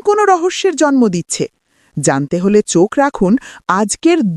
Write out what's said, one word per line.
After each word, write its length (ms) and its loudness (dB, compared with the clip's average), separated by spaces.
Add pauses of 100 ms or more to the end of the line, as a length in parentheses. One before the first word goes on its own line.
কোনো 240 0
রহস্যের 520 0
জন্ম 320 2
দিচ্ছে? 360 -6 (520)
জানতে 420 -2
হলে 240 2
চোখ 360 0
রাখুন 340 0 (380)
আজকের 480 0 (180)